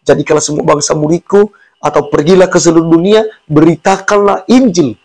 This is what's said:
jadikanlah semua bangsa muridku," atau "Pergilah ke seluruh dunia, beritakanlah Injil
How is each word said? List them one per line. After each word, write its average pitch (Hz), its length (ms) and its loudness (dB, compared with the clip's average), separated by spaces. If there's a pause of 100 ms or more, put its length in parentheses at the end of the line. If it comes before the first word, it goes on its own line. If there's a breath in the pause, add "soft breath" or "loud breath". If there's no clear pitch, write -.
jadikanlah 147 400 0
semua 151 240 -6
bangsa 156 320 -2
muridku," 175 560 -2 (240 soft breath)
atau 147 320 -4
"Pergilah 175 400 2
ke 180 80 -2
seluruh 165 320 0
dunia, 208 400 2 (160 loud breath)
beritakanlah 190 1040 0
Injil 175 540 0